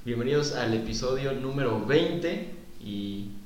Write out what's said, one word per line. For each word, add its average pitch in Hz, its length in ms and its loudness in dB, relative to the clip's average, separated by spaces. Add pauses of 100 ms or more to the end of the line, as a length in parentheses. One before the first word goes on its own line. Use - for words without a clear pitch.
Bienvenidos 131 520 2
al 113 180 2
episodio 113 580 0
número 131 540 0
veinte 170 680 2 (280)
y 101 480 -6 (160)